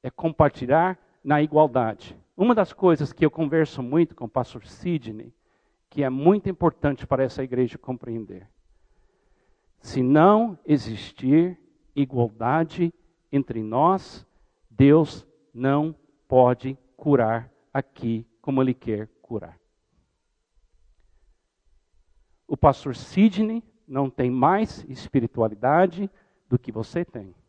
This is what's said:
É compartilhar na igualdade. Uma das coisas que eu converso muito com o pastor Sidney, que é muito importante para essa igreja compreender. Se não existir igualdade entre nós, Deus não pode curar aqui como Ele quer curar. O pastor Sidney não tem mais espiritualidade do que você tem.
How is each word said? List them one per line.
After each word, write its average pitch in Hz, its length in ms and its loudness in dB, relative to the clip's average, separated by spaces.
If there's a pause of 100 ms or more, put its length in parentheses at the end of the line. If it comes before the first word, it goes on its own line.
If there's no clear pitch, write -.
É 131 80 -10
compartilhar 160 880 -2 (260)
na 147 200 0
igualdade. 139 720 -2 (180)
Uma 226 200 0
das 202 180 -2
coisas 165 400 0
que - 100 -2
eu 151 60 4
converso 151 540 -4
muito 151 320 -2
com 123 100 -14
o 107 40 -12
pastor - 360 -6
Sidney, 117 680 -10 (580)
que 147 120 -6
é 135 80 0
muito 170 400 2
importante 156 560 -2
para 135 180 0
essa 131 200 -6
igreja 123 340 -4
compreender. 110 720 -12 (1300)
Se - 220 -4
não 185 600 4
existir 147 920 0 (380)
igualdade 135 960 -2 (380)
entre 123 320 -4
nós, 143 640 -2 (420)
Deus 147 560 4 (280)
não 143 420 -2 (320)
pode 127 500 2 (200)
curar 120 520 0 (240)
aqui 117 540 -6 (140)
como 135 200 -2
Ele 131 120 0
quer 110 340 -6 (140)
curar. 98 360 -12 (3000)
O 156 120 -8
pastor 139 360 2
Sidney 214 680 0 (240)
não 135 220 -2
tem 127 200 -2
mais 151 600 0
espiritualidade 135 1200 -2 (380)
do 127 100 0
que - 140 -12
você 113 320 -6
tem. 95 280 -18 (160)